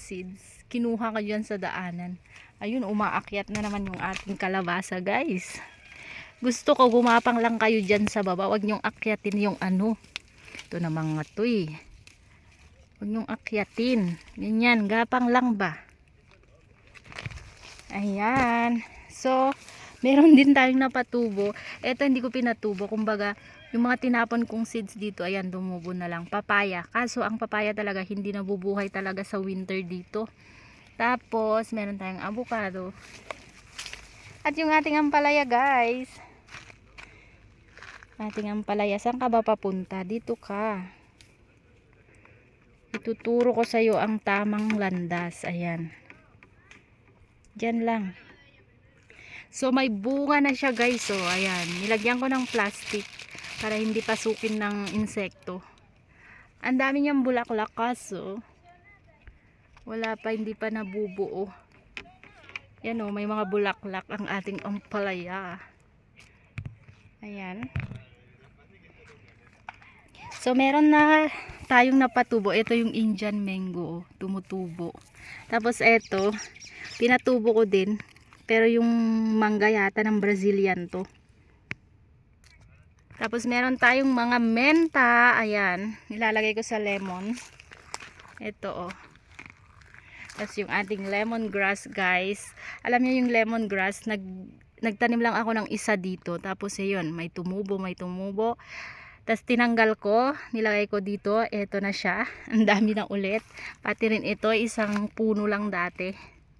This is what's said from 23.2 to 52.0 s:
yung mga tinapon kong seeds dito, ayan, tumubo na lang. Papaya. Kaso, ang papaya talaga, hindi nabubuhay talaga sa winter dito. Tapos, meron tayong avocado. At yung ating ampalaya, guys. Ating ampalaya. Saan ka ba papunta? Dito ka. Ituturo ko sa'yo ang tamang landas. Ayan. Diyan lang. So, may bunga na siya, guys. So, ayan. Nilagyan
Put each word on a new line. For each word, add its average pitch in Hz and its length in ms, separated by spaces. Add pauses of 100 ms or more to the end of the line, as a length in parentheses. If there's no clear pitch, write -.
yung 240 160
mga 254 220
tinapon 233 400
kong 226 180
seeds 220 300
dito, 202 260
ayan, 185 300
tumubo 180 400
na 180 160
lang. 170 180
Papaya. 202 640
Kaso, 240 300
ang 214 160
papaya 214 400
talaga, 202 260
hindi 202 300
nabubuhay 196 580
talaga 190 320
sa 202 160
winter 190 460
dito. 180 420 (680)
Tapos, 226 800
meron 202 240
tayong 185 240
avocado. 196 680 (1500)
At 294 160
yung 311 140
ating 302 260
ampalaya, 294 480
guys. 254 640 (2000)
Ating 214 320
ampalaya. 208 480
Saan 247 240
ka 254 80
ba 226 160
papunta? 190 560
Dito 226 320
ka. 208 480 (2000)
Ituturo 233 640
ko 233 60
sa'yo 226 340
ang 214 220
tamang 208 580
landas. 175 720
Ayan. 170 460 (1600)
Diyan 233 300
lang. 226 180 (1500)
So, - 160
may 262 240
bunga 277 480
na 277 160
siya, 277 160
guys. 240 320
So, 208 80
ayan. 185 560 (160)
Nilagyan 220 320